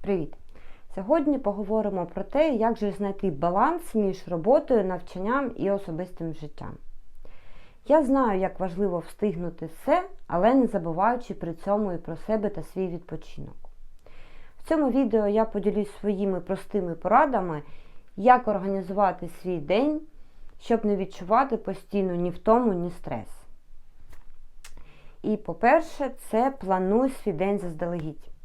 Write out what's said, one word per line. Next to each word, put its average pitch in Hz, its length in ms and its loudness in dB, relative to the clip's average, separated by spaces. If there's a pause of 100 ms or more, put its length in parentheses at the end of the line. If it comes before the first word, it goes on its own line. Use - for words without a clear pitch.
Привіт! 180 300 0 (600)
Сьогодні 277 420 2
поговоримо 202 680 0
про 190 180 -6
те, 311 260 4
як 233 280 2
же 208 140 0
знайти 196 400 -2
баланс 196 640 0
між 196 320 0
роботою, 208 580 4
навчанням 190 720 -2
і 190 160 0
особистим 180 600 -4
життям. 151 400 -10 (1120)
Я 302 160 8
знаю, 240 360 4
як 185 200 -2
важливо 180 400 0
встигнути 170 680 -4
все, 320 380 0 (240)
але 196 260 6
не 262 140 6
забуваючи 185 680 0
при 170 200 -6
цьому 202 400 0
і 165 40 -4
про 165 180 -8
себе 208 340 0
та 156 140 -6
свій 190 240 -4
відпочинок. 160 680 -10 (1040)
В - 80 -12
цьому 311 220 4
відео 226 380 4
я 214 180 4
поділюсь 202 540 0
своїми 196 400 0
простими 180 560 -4
порадами, 185 680 2 (540)
як 240 320 6
організувати 190 840 0 (120)
свій 180 160 -2
день, 254 440 2 (580)
щоб 220 260 2
не 208 100 4
відчувати 208 640 0
постійно 190 580 -2
ні 175 140 0
втому, 220 440 4
ні 175 180 -2
стрес. - 380 -8 (1900)
І, 214 160 0
по-перше, 269 760 2 (180)
це 254 300 2
плануй 190 500 2
свій - 240 -4
день 190 260 0
заздалегідь. 170 720 -6 (120)